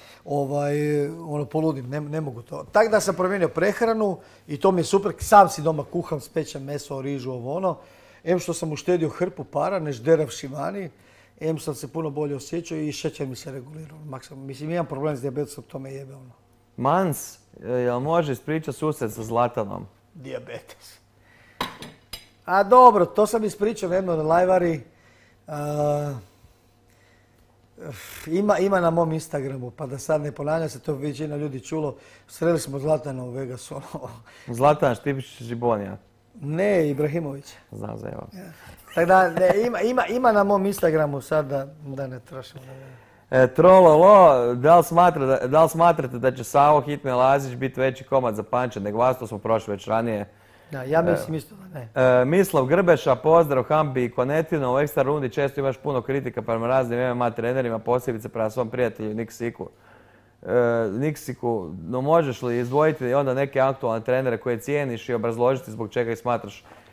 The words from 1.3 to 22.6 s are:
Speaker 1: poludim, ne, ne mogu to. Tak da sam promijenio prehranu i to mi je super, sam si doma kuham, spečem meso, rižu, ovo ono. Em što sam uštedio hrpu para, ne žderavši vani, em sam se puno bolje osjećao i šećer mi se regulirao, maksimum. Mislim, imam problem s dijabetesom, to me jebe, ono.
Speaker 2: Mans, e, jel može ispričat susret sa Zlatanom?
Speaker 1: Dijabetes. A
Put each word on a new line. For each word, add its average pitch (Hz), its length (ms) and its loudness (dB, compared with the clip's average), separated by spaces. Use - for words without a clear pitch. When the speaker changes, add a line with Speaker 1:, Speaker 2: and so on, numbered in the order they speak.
Speaker 1:
poludim, 151 440 -2
ne, 151 120 -6
ne 151 200 -8
mogu 123 200 -10
to. 156 300 -14
Tak 214 200 4
da 214 80 4
sam 190 160 -2
promijenio 185 320 0
prehranu 208 720 0
i 147 120 -8
to 190 120 4
mi 180 80 2
je 156 60 0
super, 196 340 0
sam 202 300 8
si - 120 -8
doma 151 240 -2
kuham, 165 360 -6
spečem 147 420 -8
meso, 139 380 -10
rižu, 135 300 -8
ovo 127 240 -8
ono. 185 220 -4
Em 175 160 0
što 170 140 -6
sam 160 180 -8
uštedio 160 380 -2
hrpu 180 340 -6
para, 175 360 -4
ne 151 120 -6
žderavši 139 560 0
vani, 156 420 -8
em 156 200 -4
sam 147 160 -6
se 143 120 -12
puno 156 220 -6
bolje 143 260 -6
osjećao 165 420 -8
i 151 140 -6
šećer 147 360 -6
mi 131 80 -10
se 139 160 -14
regulirao, 151 480 -16
maksimum. 135 460 -16
Mislim, 139 260 -10
imam 170 140 -2
problem 143 320 -6
s 117 40 -12
dijabetesom, 139 420 -8
to - 160 -14
me 135 140 -14
jebe, 135 200 -16
ono. 131 180 -20
Speaker 2:
Mans, 156 600 -2
e, 98 100 -12
jel 123 300 0
može 151 320 0
ispričat 151 440 -6
susret 139 380 -4
sa 113 100 -10
Zlatanom? 113 640 -2
Speaker 1:
Dijabetes. 127 840 -16
A 196 180 2